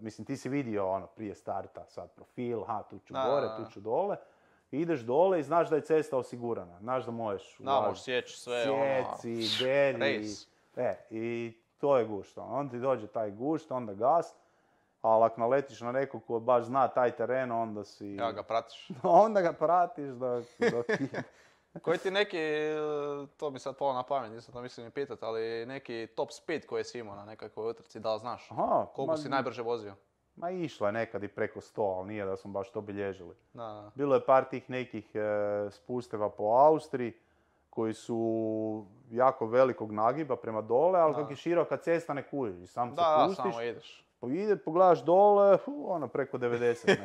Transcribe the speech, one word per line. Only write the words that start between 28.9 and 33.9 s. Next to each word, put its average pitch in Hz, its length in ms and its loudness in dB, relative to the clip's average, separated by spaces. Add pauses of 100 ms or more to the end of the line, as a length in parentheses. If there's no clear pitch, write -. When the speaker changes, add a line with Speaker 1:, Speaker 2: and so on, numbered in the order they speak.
Speaker 2:
Koliko 143 180 -2
Speaker 1:
ma 156 40 0
Speaker 2:
si 151 120 -6
najbrže 123 340 -2
vozio? 113 320 -6 (420)
Speaker 1:
Ma 170 140 -6
išlo 165 360 -4
je 101 60 2
nekad 110 320 -4
i 98 40 -6
preko 104 320 -6
sto, - 220 -6
ali 95 260 -2
nije 107 160 -6
da 95 120 -4
smo 98 160 -12
baš 98 180 -6
to 110 100 -8
bilježili. 98 540 -8 (180)
Speaker 2:
Da, 120 100 -14
da. 107 320 -14